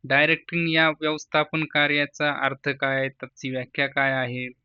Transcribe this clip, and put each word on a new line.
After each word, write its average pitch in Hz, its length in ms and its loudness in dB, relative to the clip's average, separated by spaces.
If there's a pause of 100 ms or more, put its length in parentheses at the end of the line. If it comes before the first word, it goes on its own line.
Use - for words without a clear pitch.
डायरेक्टिंग 160 680 2
या 160 200 4
व्यवस्थापन 156 720 -2
कार्याचा 147 840 0
अर्थ 135 240 -2
काय, 135 400 -2
त्याची - 400 -12
व्याख्या 131 380 -4
काय 135 240 0
आहे 127 380 -4 (140)